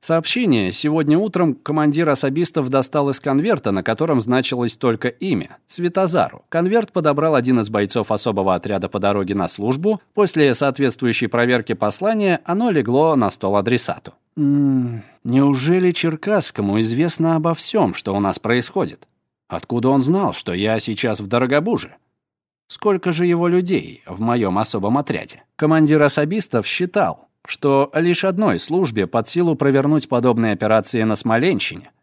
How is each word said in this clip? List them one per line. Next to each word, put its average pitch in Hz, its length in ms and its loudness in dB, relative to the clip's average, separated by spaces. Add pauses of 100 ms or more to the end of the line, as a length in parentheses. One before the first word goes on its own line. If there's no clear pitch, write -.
Сообщение 160 640 0
сегодня 151 460 0
утром 180 380 0
командир 151 540 0
особистов 143 600 0
достал 139 400 0
из 135 100 -2
конверта, 147 520 0
на 95 100 -2
котором 131 400 0
значилось 123 560 -2
только 120 300 -2
имя — 151 580 -4
Светозару. 175 840 -2
Конверт 190 440 0
подобрал 151 420 0
один 127 260 2
из 107 120 -4
бойцов 104 400 -2
особого 98 420 0
отряда 95 340 -4
по 101 120 -4
дороге 101 340 0
на 95 140 -2
службу. 139 540 -2 (120)
После 156 400 4
соответствующей 131 720 0
проверки 120 480 0
послания 190 720 0
оно 208 240 -2
легло 147 460 2
на 107 160 2
стол 98 260 -2
адресату. - 560 -2 (240)
"М, 139 640 0 (220)
неужели 139 640 2
Черкасскому 160 920 -2
известно 160 540 0
обо 160 200 0
всём, 156 400 -2
что 98 200 -4
у 101 40 0
нас 98 180 0
происходит? 120 680 -2 (400)
Откуда 120 420 -2
он 135 140 4
знал, 165 300 0
что - 200 -6
я 107 260 0
сейчас 107 400 -4
в 104 60 -8
Дорогобуже? 131 680 0 (720)
Сколько 190 440 -2
же 170 140 0
его 175 220 2
людей 170 580 -2
в 92 160 -10
моём 113 380 0
особом 107 400 0
отряде?" - 460 -8 (100)
Командир 156 480 4
особистов 147 640 0
считал, 180 580 -2 (220)
что 139 460 0
лишь 170 300 0
одной 190 360 0
службе 123 480 -2
под 113 220 -2
силу 170 260 2
провернуть 139 540 2
подобные 117 440 2
операции 107 500 0
на 107 120 0
Смоленщине 117 760 -2 (120)